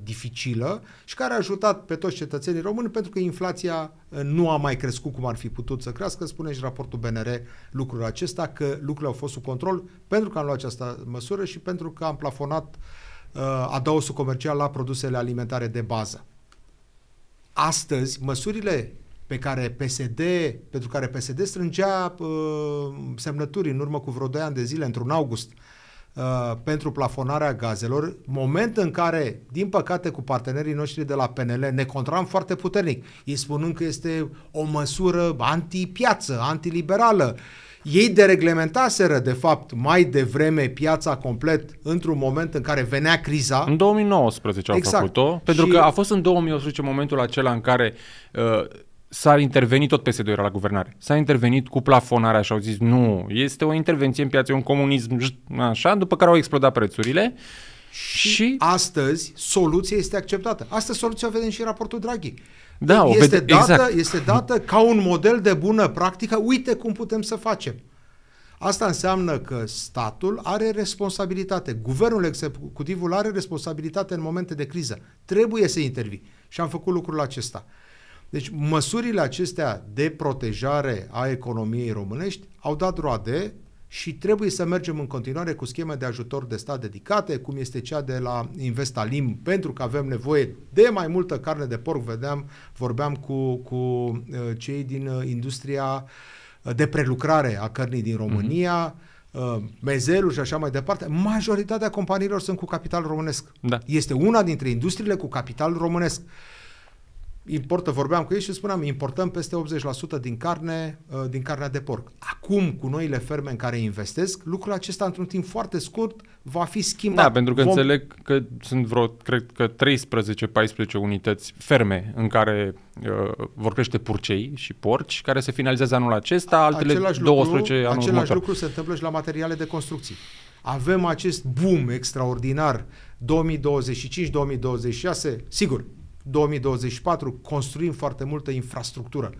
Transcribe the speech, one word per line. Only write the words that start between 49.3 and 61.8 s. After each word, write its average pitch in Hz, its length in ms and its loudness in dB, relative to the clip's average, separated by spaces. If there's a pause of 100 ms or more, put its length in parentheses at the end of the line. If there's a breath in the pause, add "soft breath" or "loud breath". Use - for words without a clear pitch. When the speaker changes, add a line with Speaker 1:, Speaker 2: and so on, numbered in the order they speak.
Speaker 2:
intervenit, 135 500 6
tot 147 140 4
P 123 100 2
S - 40 -6
D-ul 104 120 -2
era 101 140 2
la 101 80 2
guvernare, 98 480 -2
s-a - 180 2
intervenit 131 520 4
cu 135 120 0
plafonarea 113 600 6
și 104 120 0
au 107 60 2
zis, 104 200 -4
"Nu, 117 500 4
este 131 360 0
o 156 80 4
intervenție 147 500 2
în 139 60 0
piață, 131 240 2
e - 20 4
un 135 80 2
comunism", 139 560 2 (400)
așa, 123 360 4
după 185 220 2
care 175 140 8
au 170 60 8
explodat 135 360 4
prețurile 127 600 0 (560 loud breath)
Speaker 1:
Și - 380 -2
Speaker 2:
și 226 300 2
Speaker 1:
astăzi 165 800 2
soluția 185 600 2
este 202 200 0
acceptată. 196 520 -4
Astăzi 220 300 -2
soluția 233 300 -2
o - 20 -4
vedem 226 200 0
și - 100 -4
în 233 60 -4
raportul 226 320 -4